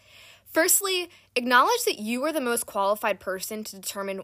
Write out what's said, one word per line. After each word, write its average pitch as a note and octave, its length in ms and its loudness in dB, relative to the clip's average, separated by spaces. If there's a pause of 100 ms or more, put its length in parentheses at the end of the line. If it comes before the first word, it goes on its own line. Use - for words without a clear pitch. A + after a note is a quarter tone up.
(500)
Firstly, F4+ 600 0 (260)
acknowledge C4 480 4
that - 140 0
you A#3 260 -2
are D#4 80 0
the D4+ 80 0
most A#3+ 260 -2
qualified G3+ 540 0
person G3+ 440 -8
to G3+ 120 -14
determine G3 480 -8